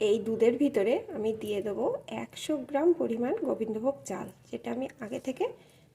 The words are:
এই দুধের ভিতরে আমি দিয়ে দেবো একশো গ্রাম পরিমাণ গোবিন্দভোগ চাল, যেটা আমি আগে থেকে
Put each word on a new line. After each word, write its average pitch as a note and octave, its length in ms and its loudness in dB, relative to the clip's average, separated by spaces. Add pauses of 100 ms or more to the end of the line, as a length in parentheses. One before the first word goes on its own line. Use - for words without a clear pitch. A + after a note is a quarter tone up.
এই G#3 120 6
দুধের A3 380 4
ভিতরে A#3+ 360 4 (200)
আমি A3 180 -2 (100)
দিয়ে G#3 200 -2
দেবো G#3+ 240 -2 (380)
একশো - 300 -6 (140)
গ্রাম D4 260 4
পরিমাণ A#3+ 400 0 (100)
গোবিন্দভোগ A3+ 520 -2 (140)
চাল, - 180 -6 (180)
যেটা - 260 -10
আমি B3 140 -4 (160)
আগে A#3+ 180 -8
থেকে C4 260 -4 (500)